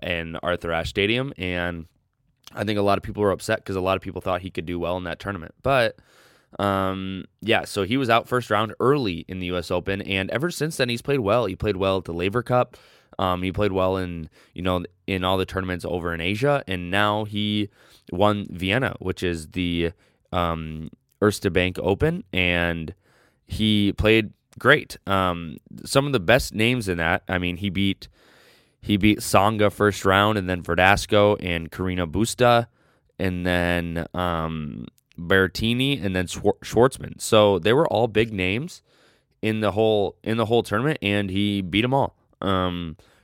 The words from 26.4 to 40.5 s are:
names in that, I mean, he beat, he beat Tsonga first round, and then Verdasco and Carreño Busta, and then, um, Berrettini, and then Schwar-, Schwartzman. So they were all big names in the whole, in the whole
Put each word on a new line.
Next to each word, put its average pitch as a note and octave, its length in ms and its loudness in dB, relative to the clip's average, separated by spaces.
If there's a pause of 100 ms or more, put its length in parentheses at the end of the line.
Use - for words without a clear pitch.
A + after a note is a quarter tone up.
names A2+ 320 0
in F2 100 0
that, E2 300 0
I F#2 120 0
mean, F2 180 -2
he G2 120 -4
beat, F#2+ 380 -2 (720)
he G#2 160 0
beat G#2 240 4
Tsonga G#2 520 4
first G2+ 340 0
round, G2+ 320 4
and F#2 100 -2
then F2+ 140 -2
Verdasco G2+ 840 4
and E2+ 260 -4
Carreño F2+ 400 -4
Busta, A#2 580 2 (520)
and F2+ 260 -2
then, F2 680 0
um, D#2+ 720 -4 (340)
Berrettini, A2 840 2
and F#2 140 -2
then F#2 120 0
Schwar-, - 320 0
Schwartzman. - 600 0
So G#2 380 6
they G2 160 4
were D#3 140 4
all A2 200 2
big A2 240 0
names G2+ 520 -4 (580)
in A2 200 -2
the G#2 100 2
whole, G#2+ 520 2
in A2+ 140 -2
the A#2 80 0
whole A2+ 160 4